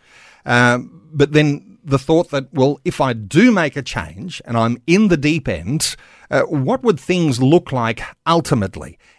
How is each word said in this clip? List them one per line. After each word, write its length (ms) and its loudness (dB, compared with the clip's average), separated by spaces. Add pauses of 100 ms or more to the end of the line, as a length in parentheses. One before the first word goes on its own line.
(460)
uh, 340 2 (340)
but 180 2
then 500 0
the 160 -2
thought 340 0
that, 220 -6
well, 300 2
if 160 -4
I 140 0
do 360 2
make 280 0
a 40 -8
change 600 -12
and 140 -4
I'm 280 -2
in 220 4
the 80 2
deep 320 -2
end, 480 -4 (340)
uh, 120 0
what 420 -2
would 160 2
things 420 0
look 300 2
like 300 -2 (240)
ultimately? 720 -2 (200)